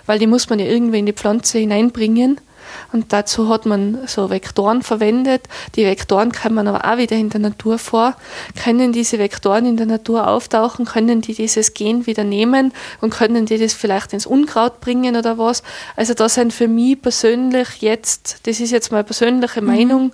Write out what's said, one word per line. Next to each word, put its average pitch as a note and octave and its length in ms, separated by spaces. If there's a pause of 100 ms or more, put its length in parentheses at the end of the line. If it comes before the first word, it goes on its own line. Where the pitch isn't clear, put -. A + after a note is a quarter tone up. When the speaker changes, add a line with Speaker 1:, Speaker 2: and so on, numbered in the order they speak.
Speaker 1:
weil G#3+ 120
die A3 80
muss A#3+ 220
man A3 100
ja G3 60
irgendwie A#3 360
in G#3 60
die G#3 60
Pflanze G#3+ 460
hineinbringen. A3+ 800 (520)
Und A3+ 220
dazu G#3 340
hat A3 180
man G#3 400
so G3 240
Vektoren G3+ 520
verwendet. B3 600 (320)
Die A#3 100
Vektoren G3 480
kommen A3 360
aber G3+ 220
auch A#3 80
wieder A3+ 180
in G#3+ 140
der A3 100
Natur A3 380
vor. A#3 360 (480)
Können A#3+ 300
diese A#3 260
Vektoren G3+ 480
in A#3 120
der A3+ 80
Natur A3 420
auftauchen? A#3 560
Können A3+ 380
die A3+ 120
dieses A3 400
Gen A#3 320
wieder A3 180
nehmen? A#3+ 480 (280)
Und A3 100
können A3+ 360
die A3 120
das A3 160
vielleicht G3 380
ins G#3 140
Unkraut B3 540
bringen B3 360
oder A3+ 220
was? A#3 240 (340)
Also A3+ 180
da A3 140
sind A#3 240
für A#3 160
mich A#3+ 320
persönlich B3 800
jetzt, - 640
das A3+ 160
ist A#3 100
jetzt A#3 220
meine G#3 120
persönliche A#3+ 580
Speaker 2:
Mhm. G#3 40
Speaker 1:
Meinung, B3 480